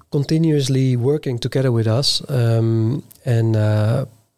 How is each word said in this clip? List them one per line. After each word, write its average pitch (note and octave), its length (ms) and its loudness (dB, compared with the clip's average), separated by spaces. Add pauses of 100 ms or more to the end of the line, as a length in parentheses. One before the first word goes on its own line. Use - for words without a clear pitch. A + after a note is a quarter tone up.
(120)
continuously C#3 840 0
working C3 440 -2
together C3 320 0
with A2+ 160 2
us, A2+ 420 0
um, A2+ 720 0 (220)
and, A2+ 300 2
uh, G#2+ 500 0 (320)